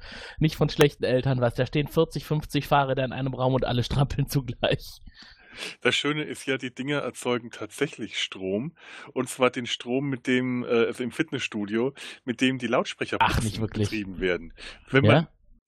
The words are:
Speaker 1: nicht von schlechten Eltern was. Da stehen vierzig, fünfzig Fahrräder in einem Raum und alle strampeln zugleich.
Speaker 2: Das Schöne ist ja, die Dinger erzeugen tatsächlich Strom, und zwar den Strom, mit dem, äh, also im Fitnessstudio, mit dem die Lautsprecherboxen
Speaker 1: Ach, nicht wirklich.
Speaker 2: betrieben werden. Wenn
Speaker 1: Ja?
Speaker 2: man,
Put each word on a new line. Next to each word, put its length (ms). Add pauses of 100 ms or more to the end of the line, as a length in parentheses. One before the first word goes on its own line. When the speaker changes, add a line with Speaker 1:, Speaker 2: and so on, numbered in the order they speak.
(380)
Speaker 1:
nicht 180
von 120
schlechten 360
Eltern 360
was. 140
Da 120
stehen 220
vierzig, 360
fünfzig 420
Fahrräder 380
in 80
einem 220
Raum 200
und 100
alle 200
strampeln 440
zugleich. 720 (840)
Speaker 2:
Das 120
Schöne 280
ist 240
ja, 120
die 160
Dinger 240
erzeugen 520
tatsächlich 720
Strom, 520 (400)
und 160
zwar 220
den 160
Strom, 420
mit 180
dem, 380
äh, 220
also 180
im 80
Fitnessstudio, 800 (320)
mit 160
dem 180
die 100
Lautsprecherboxen 720
Speaker 1:
Ach, 40
nicht 160
wirklich. 300
Speaker 2:
betrieben 300
werden. 320 (380)
Wenn 140
Speaker 1:
Ja? 80
Speaker 2:
man, 140 (420)